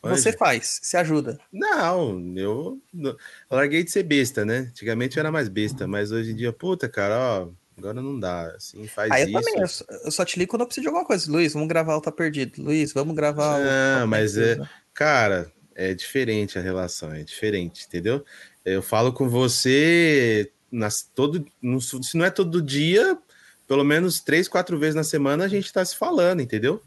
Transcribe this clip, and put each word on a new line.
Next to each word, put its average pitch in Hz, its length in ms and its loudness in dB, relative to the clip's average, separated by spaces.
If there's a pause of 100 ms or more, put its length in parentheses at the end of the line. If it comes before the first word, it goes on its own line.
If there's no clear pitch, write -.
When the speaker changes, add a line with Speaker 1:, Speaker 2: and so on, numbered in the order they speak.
Speaker 1:
Você - 280 2
Speaker 2:
Manja? 220 80 -2
Speaker 1:
faz, 139 460 2
você - 140 -2
ajuda. 156 420 0 (120)
Speaker 2:
Não, 185 680 0 (180)
eu 131 420 -4 (140)
n-, 143 220 -6 (340)
larguei 147 340 2
de 165 60 -6
ser 196 140 0
besta, 135 420 2
né? 113 120 0 (120)
Antigamente 120 480 -4
eu 156 40 0
era 156 100 -2
mais 147 180 -2
besta, 104 380 -4
mas 104 240 -2
hoje 113 200 -4
em 110 40 -6
dia, 117 180 -4
puta, 175 340 -4
cara, 107 300 0
ó, 104 320 -2 (260)
agora 104 280 -10
não 135 160 -8
dá, 87 360 -6
assim, - 320 -18
faz 107 240 -2
Speaker 1:
Ah, 131 100 4
eu 165 80 2
Speaker 2:
isso. - 120 -2
Speaker 1:
também, 427 200 0
eu 180 60 0
só, - 180 -10 (200)
eu 156 60 -4
só 190 140 -2
te - 120 -6
ligo 180 140 -2
quando 233 100 -2
eu 240 60 -2
preciso 262 160 -8
de 311 60 -2
alguma 339 160 -2
coisa. 170 260 -2
"Luiz, 156 220 2
vamos 151 140 -2
gravar 160 280 0
o 151 60 -2
Tá 156 100 -4
Perdido. 147 520 -4
Luiz, 151 300 0
vamos 151 220 -2
gravar 147 440 0
o 139 40 2
Speaker 2:
Não, 135 380 4
Speaker 1:
Tá 117 60 2
Speaker 2:
mas 107 280 2
Speaker 1:
Perdido". 117 280 2
Speaker 2:
é, 147 60 -12 (240)
cara, 107 580 2 (220)
é 95 220 -2
diferente 107 640 -2
a - 20 -6
relação, 90 500 -4
é 78 120 -10
diferente, 92 640 -4
entendeu? 110 360 -2 (400)
Eu 95 200 0
falo 117 280 2
com 131 160 -2
você 131 1200 4 (200)
nas, 107 300 -2
todo, 143 420 0 (160)
não, 127 220 -2
se 127 340 -8
não 165 100 4
é 190 40 4
todo 180 320 0
dia, 165 560 2 (500)
pelo 139 160 4
menos 160 360 2
três, 165 280 2
quatro 180 300 -2
vezes 156 180 0
na 156 80 0
semana 151 420 0
a - 20 -2
gente 196 260 -2
tá 185 100 2
se - 120 -4
falando, 185 480 2
entendeu? 123 440 0